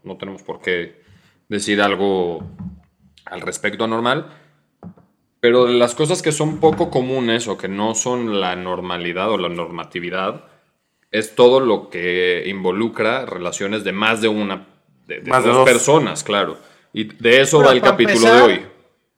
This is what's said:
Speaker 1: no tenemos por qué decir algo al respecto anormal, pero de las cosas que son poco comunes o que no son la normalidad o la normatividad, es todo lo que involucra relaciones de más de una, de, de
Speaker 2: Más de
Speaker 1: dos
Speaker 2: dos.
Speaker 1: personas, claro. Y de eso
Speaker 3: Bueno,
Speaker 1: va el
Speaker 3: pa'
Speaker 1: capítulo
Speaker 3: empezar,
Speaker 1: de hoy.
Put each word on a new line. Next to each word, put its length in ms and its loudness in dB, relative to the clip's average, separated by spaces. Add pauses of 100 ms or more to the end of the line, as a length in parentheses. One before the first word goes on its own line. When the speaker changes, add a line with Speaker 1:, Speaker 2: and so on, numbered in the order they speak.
Speaker 1:
no 120 -14
tenemos 260 -16
por 200 -14
qué 400 -6 (460)
decir 340 -2
algo 600 -2 (800)
al 160 -14
respecto 420 -6
anormal, 460 -4 (1120)
pero 260 4
de 80 0
las 220 2
cosas 260 0
que 80 0
son 300 -4
poco 300 2
comunes 580 -2
o 100 -6
que 80 -10
no 300 -4
son 440 -4
la 140 -2
normalidad 800 -6
o 40 -2
la 120 -4
normatividad, 960 -8 (680)
es 240 -4
todo 260 8
lo 300 0
que 560 -2
involucra 800 -4
relaciones 580 -8
de 80 -4
más 300 0
de 60 2
una, 380 -4 (420)
de, 120 -12
de 80 -14
Speaker 2:
Más 140 2
de 80 2
Speaker 1:
dos 80 4
Speaker 2:
dos. 100 6
Speaker 1:
personas, 560 2
claro. 320 -2 (380)
Y 100 -4
de 380 4
eso 160 4
Speaker 3:
Bueno, 100 6
Speaker 1:
va 60 8
el 80 2
Speaker 3:
pa' 80 6
Speaker 1:
capítulo 260 2
Speaker 3:
empezar, 200 6
Speaker 1:
de 60 8 (120)
hoy. 60 -6 (580)